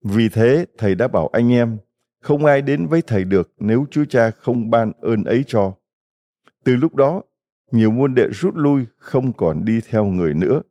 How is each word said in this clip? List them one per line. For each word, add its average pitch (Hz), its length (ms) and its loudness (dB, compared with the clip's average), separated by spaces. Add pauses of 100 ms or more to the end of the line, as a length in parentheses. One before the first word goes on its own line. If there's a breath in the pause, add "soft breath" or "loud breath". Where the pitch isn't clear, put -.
"Vì 110 260 0
thế 127 380 2 (120)
Thầy 101 160 0
đã 113 140 -2
bảo 85 200 -2
anh 120 240 2
em, 117 260 0 (420)
không 147 240 -2
ai 143 180 4
đến 139 240 -2
với 165 160 0
Thầy 101 220 -2
được 92 340 0
nếu 117 320 0
Chúa 147 140 0
Cha 117 260 2
không 117 400 -4
ban 117 300 2
ơn 107 240 -2
ấy 127 220 0
cho." 98 260 -2 (920)
Từ 127 120 2
lúc 147 180 0
đó, 139 280 0 (480)
nhiều 110 200 2
môn 131 240 0
đệ 120 140 2
rút 175 280 -4
lui, 143 300 0 (100)
không 131 360 -4
còn 80 320 -4
đi 113 160 0
theo 110 240 -2
người 90 300 -2
nữa. 92 360 0